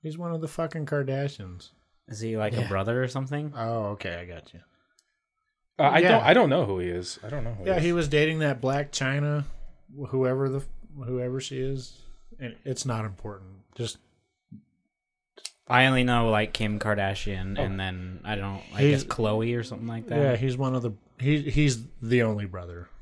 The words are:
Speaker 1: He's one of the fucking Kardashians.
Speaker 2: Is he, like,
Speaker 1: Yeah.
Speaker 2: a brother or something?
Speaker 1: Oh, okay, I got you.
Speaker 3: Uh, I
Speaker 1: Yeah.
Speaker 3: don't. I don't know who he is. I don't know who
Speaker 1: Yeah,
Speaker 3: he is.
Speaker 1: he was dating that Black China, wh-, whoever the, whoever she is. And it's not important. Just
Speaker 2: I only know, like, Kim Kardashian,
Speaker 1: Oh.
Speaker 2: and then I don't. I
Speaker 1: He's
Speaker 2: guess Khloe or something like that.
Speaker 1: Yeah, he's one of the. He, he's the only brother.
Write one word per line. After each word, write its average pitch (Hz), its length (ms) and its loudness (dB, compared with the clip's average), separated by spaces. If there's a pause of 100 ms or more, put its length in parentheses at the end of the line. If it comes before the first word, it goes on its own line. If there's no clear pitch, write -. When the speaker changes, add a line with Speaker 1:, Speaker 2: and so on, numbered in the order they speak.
Speaker 1:
He's 156 160 -8
one 170 140 -6
of 160 100 -4
the 160 60 -6
fucking 156 380 -4
Kardashians. 135 840 -4 (380)
Speaker 2:
Is 107 120 -12
he, 113 180 -2
like, 107 160 0
Speaker 1:
Yeah. 120 80 0
Speaker 2:
a 117 60 -2
brother 104 360 0
or 127 40 -2
something? 143 480 -4
Speaker 1:
Oh, 113 380 -2
okay, 92 220 -6
I 87 100 -10
got 85 280 -16
you. 85 60 -20 (1200)
Speaker 3:
Uh, - 40 6
I 143 160 8
Speaker 1:
Yeah. 180 120 8
Speaker 3:
don't. 226 120 8
I 143 100 8
don't 214 160 8
know 147 160 4
who 98 140 -2
he 90 80 -2
is. 87 360 -6
I 107 60 -10
don't 139 140 -4
know 113 100 -4
who 98 120 -8
Speaker 1:
Yeah, 190 80 2
Speaker 3:
he 175 60 2
is. 151 60 2
Speaker 1:
he 175 80 2
was 170 140 2
dating 156 320 2
that 139 220 0
Black 143 300 0
China, 143 540 0 (480)
wh-, 139 160 -10
whoever 131 380 2
the, 139 160 -2 (400)
whoever 123 380 -4
she 135 180 -8
is. 131 420 -6 (380)
And 120 240 -10
it's 131 220 -6
not 113 200 -2
important. 95 440 -12 (260)
Just 117 220 -6 (1700)
Speaker 2:
I 127 200 8
only 127 160 4
know, 120 260 4
like, 107 240 2
Kim 107 260 0
Kardashian, 98 800 -2
Speaker 1:
Oh. 98 60 0
Speaker 2:
and 95 160 -4
then 90 440 -6
I 107 120 -4
don't. 98 260 -6 (120)
I 127 100 0
Speaker 1:
He's 139 200 4
Speaker 2:
guess - 120 -6
Khloe 113 420 0
or 117 60 -4
something 113 240 -10
like 113 200 -8
that. 151 120 -2
Speaker 1:
Yeah, 135 160 4
he's 127 200 0
one 131 200 0
of 123 80 -2
the. 117 80 -2 (280)
He, 143 300 2
he's 127 300 4 (220)
the 120 200 2
only 107 240 0
brother. 87 420 -12 (140)